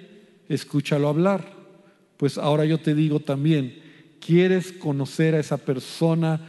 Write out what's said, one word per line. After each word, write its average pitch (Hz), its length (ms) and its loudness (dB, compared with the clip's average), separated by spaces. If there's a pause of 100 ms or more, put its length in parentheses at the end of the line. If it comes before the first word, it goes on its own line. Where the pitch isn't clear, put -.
(500)
Escúchalo 143 600 -2
hablar"? 175 480 0 (580)
Pues 139 220 -2
ahora 151 260 0
yo 156 140 2
te 151 180 -2
digo 151 240 2
también, 143 600 -2 (460)
¿quieres 180 460 4
conocer 156 640 -2
a 156 60 2
esa 139 160 -4
persona, 160 920 -2